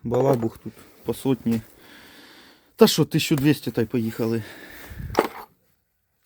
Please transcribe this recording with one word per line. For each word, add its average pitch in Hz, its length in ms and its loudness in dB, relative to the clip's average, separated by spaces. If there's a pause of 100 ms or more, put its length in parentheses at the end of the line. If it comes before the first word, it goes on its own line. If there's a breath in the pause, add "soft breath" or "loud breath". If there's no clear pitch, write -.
балабух 123 560 0
тут - 140 -14 (320)
по 120 100 -4
сотні. 117 460 0 (1160 loud breath)
Та 220 100 8
що, 160 180 4
тисячу 156 320 0
двісті, 139 340 2
та 117 120 0
й 110 40 -2
поїхали. 113 560 -2 (1800 loud breath)